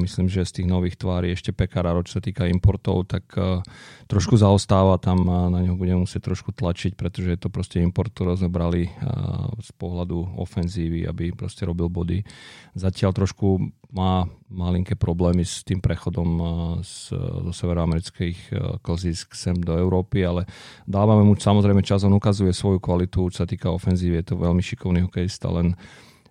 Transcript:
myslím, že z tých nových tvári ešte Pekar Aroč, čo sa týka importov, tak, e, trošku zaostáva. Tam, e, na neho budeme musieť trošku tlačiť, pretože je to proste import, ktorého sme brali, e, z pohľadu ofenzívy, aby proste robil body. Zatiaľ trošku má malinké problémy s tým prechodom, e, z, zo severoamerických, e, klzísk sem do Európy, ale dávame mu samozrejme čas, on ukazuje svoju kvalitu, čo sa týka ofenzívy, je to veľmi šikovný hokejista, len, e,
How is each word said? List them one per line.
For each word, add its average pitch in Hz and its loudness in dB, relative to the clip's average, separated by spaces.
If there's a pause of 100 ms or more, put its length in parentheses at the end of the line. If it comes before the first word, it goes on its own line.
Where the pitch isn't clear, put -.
myslím, 90 0
že 92 0
z - -6
tých 90 -2
nových 90 0
tvári 90 -2
ešte 87 -6
Pekar 90 -2
Aroč, 85 -2
čo 95 -4
sa - -10
týka 92 -4
importov, 92 2
tak, 92 -6 (160)
e, 92 0 (480)
trošku 98 2
zaostáva. 95 6
Tam, 92 2
e, 90 2
na 90 0
neho 90 0
budeme 90 2
musieť - -4
trošku - -10
tlačiť, 90 -4
pretože 90 -4
je 85 -2
to - -6
proste 92 -4
import, 87 0
ktorého 90 -2
sme 92 0
brali, 85 0
e, 85 -4 (720)
z - -18
pohľadu 87 -6
ofenzívy, 85 -4
aby 85 -4
proste - -10
robil 87 -2
body. 87 -2 (560)
Zatiaľ 92 0
trošku 95 0 (100)
má 92 0 (320)
malinké 90 -2
problémy 87 2
s - -6
tým 92 -2
prechodom, 85 -2
e, 82 0 (400)
z, - -12
zo 90 -6
severoamerických, 87 -2 (120)
e, 101 -6 (300)
klzísk 85 -4
sem 90 -2
do 87 -2
Európy, 90 0
ale 87 -2 (400)
dávame 104 6
mu 104 8
samozrejme 101 4
čas, 101 2
on 98 6
ukazuje 101 4
svoju 95 2
kvalitu, 90 0
čo 87 -2
sa - -6
týka 90 -4
ofenzívy, 90 0
je - -4
to - -2
veľmi 87 2
šikovný 90 0
hokejista, - -4
len, 87 0
e, - -2 (560)